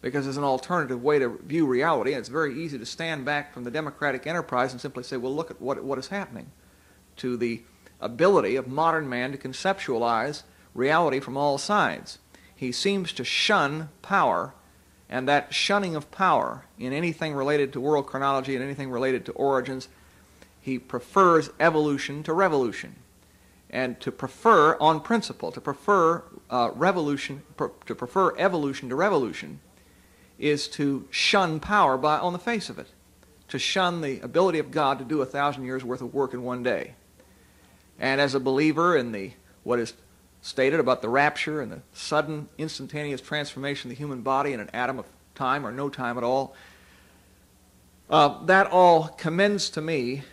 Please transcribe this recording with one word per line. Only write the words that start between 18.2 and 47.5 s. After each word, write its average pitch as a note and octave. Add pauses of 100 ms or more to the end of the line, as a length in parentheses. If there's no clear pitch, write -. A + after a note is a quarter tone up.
and B2+
anything C#3
related B2+
to -
origins, C3 (720)
he C3
prefers D#3+ (100)
evolution D3+
to D#3+
revolution. D3+ (720)
And B2
to -
prefer, D#3
on D#3
principle, F3+
to -
prefer, E3 (280)
uh, A#2+
revolution, D3 (140)
pr-, D3 (200)
to -
prefer F3
evolution D3
to B2
revolution B2+ (800)
is D3
to C#3
shun E3
power F3+
by, D3+
on F3
the F3
face A#3
of -
it, C#2 (600)
to C#3
shun F3
the C#3
ability E3
of C#3
God C#3
to C3+
do C#3+
a B2+
thousand C#3+
years' C3
worth B2
of A#2+
work C3
in B2
one B2
day. A2+ (1040)
And C3+
as C#3
a C3+
believer D3+
in A#2+
the, G2+ (300)
what A#2+
is A2+ (480)
stated C3+
about B2
the G#2+
rapture D3
and A2
the D2+ (140)
sudden, D3+
instantaneous D3
transformation C#3
of A#2+
the -
human C#3
body C3+
in A#2
an G#2
atom B2
of G#2 (280)
time C3+
or G#2+
no C#3+
time B2
at A#2+
all, C3 (1600)